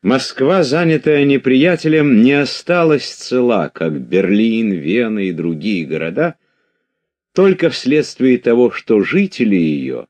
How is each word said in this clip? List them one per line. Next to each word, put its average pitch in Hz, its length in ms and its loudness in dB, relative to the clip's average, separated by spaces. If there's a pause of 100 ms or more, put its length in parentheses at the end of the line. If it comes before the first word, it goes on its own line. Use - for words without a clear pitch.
Москва, 131 600 0
занятая 151 600 2
неприятелем, 143 960 2
не 131 100 4
осталась 151 800 0
цела, 120 580 -2
как 78 280 -4
Берлин, 104 720 0
Вена 104 480 -4
и 92 120 -4
другие 82 540 -6
города, 82 480 -4 (1000)
только 180 380 2
вследствие 131 680 0
того, 120 340 2
что - 320 0
жители 139 500 0
ее 69 560 -2